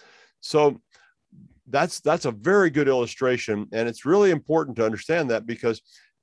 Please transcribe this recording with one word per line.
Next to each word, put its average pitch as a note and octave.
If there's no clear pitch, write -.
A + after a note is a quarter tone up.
So D3
that's, C#3
that's D#3+
a C3+
very E3
good C#3
illustration. A#2+
And A2+
it's A#2
really F#3+
important D#3
to A2+
understand C3+
that, A2
because A2+